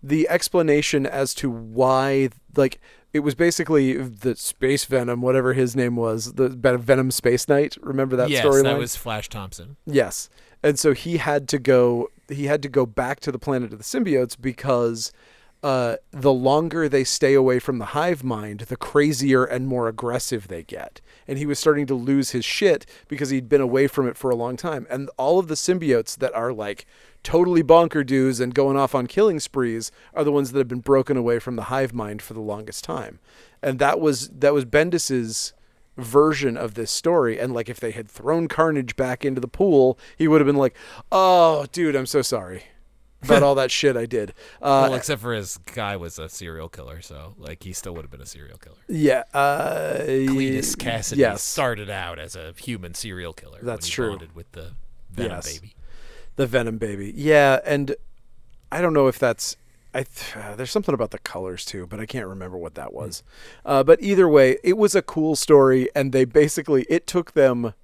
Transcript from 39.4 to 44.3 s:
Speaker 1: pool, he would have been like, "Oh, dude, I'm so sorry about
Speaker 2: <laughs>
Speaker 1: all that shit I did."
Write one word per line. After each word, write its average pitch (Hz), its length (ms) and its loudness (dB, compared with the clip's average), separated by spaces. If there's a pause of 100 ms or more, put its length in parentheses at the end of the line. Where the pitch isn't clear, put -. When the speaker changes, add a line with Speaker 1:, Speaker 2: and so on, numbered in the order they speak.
Speaker 1:
pool, 139 500 4 (200)
he 160 100 2
would 156 140 6
have 139 60 4
been 143 100 4
like, 135 180 2 (340)
"Oh, 170 640 4
dude, 160 240 0
I'm 131 120 0
so 147 140 2
sorry 92 420 -6 (580)
about 139 220 6
Speaker 2:
<laughs> - 0 -
Speaker 1:
all 139 120 4
that 131 160 0
shit 139 240 2
I 117 100 -2
did." 113 260 -4 (300)